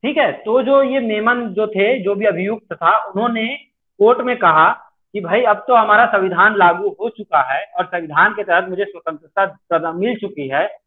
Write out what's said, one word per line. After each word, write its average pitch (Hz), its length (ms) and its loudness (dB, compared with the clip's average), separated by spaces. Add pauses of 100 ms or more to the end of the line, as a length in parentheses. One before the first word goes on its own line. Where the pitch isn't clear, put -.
ठीक 277 140 -2
है, 233 160 2
तो 226 300 0
जो 269 200 4
ये 262 180 0
मेमन 226 480 -2
जो 208 180 -2
थे, 214 320 0
जो 202 160 -2
भी 208 120 -2
अभियुक्त 196 460 -4
था, 170 320 2
उन्होंने 226 500 -4 (460)
कोर्ट 233 180 6
में 247 180 -2
कहा 165 320 4 (440)
कि 208 80 -6
भाई 190 220 0
अब 208 260 0
तो 247 60 4
हमारा 208 320 4
संविधान 190 500 2
लागू 185 440 2
हो 220 80 -6
चुका 175 320 -4 (140)
है 170 100 -4
और 180 200 -6
संविधान 175 500 -2
के 202 100 -6
तहत 185 240 0
मुझे 185 160 -6
स्वतंत्रता 220 600 -6
प्रदा-, 165 480 -6
मिल 202 220 -4
चुकी 147 320 -10
है 147 180 -2 (200)